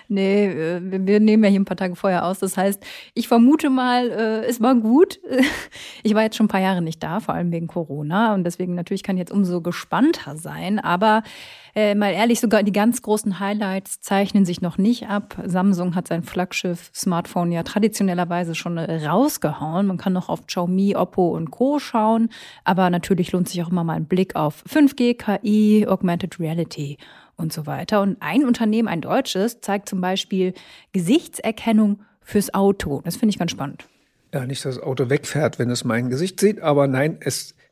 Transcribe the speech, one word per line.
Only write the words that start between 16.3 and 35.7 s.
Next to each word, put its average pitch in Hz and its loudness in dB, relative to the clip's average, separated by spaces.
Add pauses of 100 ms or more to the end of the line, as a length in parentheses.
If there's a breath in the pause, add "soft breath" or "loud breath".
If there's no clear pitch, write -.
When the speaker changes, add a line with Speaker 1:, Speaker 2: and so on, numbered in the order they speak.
Speaker 1:
ja 170 -2
traditionellerweise 175 -2
schon, 170 -6
äh, 160 -4
rausgehauen. 175 0
Man 190 0
kann 190 -2
noch 180 -4
auf - -6
Xiaomi, 190 0
Oppo 180 0
und 165 -4
Co. 277 0
schauen. 226 0 (340 loud breath)
Aber 185 2
natürlich 175 0
lohnt 180 0
sich 175 -4
auch 165 -6
immer 175 0
mal 160 -2
ein 160 -4
Blick 190 0
auf 151 -2
fünf 294 4
G, 240 2
K 214 -2
I, 214 4
Augmented 180 -2
Reality 156 -6 (380 loud breath)
und 160 -6
so 156 -8
weiter. 175 -2
Und 196 0
ein 180 0
Unternehmen, 226 0
ein 165 -4
deutsches, 214 -2
zeigt 202 -4
zum 190 -4
Beispiel 185 -2 (400 loud breath)
Gesichtserkennung 214 0 (180 soft breath)
fürs - -2
Auto. 196 0
Das 170 -6
finde 214 2
ich 202 -2
ganz 170 -2
spannend. 143 -10 (500)
Speaker 2:
Ja, 131 -4
nicht, 135 -8
dass 131 -6
das - -12
Auto 131 -2
wegfährt, 147 0
wenn 120 0
es 123 -2